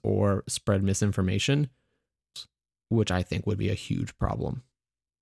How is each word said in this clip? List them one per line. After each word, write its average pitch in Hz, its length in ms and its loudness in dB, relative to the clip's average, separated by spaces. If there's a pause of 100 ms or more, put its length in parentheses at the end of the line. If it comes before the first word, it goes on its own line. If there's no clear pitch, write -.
or 101 440 2
spread 98 360 0
misinformation, 98 840 0 (1200)
which 113 200 2
I 90 140 0
think - 240 -4
would 98 100 0
be 101 120 0
a 101 60 0
huge - 420 -4
problem. - 460 -4 (580)